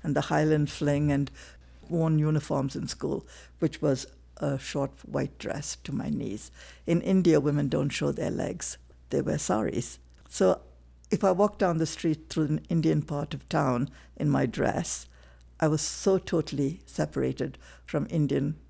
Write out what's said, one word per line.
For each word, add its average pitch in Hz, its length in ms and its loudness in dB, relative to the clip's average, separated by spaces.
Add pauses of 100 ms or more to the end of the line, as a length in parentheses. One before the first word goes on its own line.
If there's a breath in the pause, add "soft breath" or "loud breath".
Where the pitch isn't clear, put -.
and 151 120 0
the 147 80 2
Highland 151 480 2
fling 147 400 2
and 139 200 2 (580 loud breath)
worn 160 300 2
uniforms 151 580 0
in - 100 -6
school, - 400 -4 (340 loud breath)
which - 200 -2
was 143 260 0 (300)
a 143 220 -2
short 139 320 -4 (140)
white - 340 -4
dress - 460 -6
to 147 80 -8
my - 180 -4
knees. - 400 -6 (360 loud breath)
In 170 140 2
India, 175 400 6
women 143 280 2
don't 147 200 2
show 143 240 -2
their - 180 -2
legs. - 480 -6 (320)
They 139 120 0
wear 147 160 0
saris. - 600 -2 (300)
So - 320 2 (500)
if 196 140 0
I 190 80 6
walked 202 260 2
down 170 200 2
the 160 80 2
street 160 420 -2
through 160 160 0
an 156 240 0
Indian 156 340 2
part 147 320 -6
of - 140 -12
town 135 400 0 (280 soft breath)
in 151 120 -2
my 135 180 2
dress, - 600 -2 (540 soft breath)
I 160 80 4
was 151 120 2
so - 380 2
totally 151 640 -2
separated - 720 -2 (300 soft breath)
from 147 240 -2
Indian 147 460 0 (140)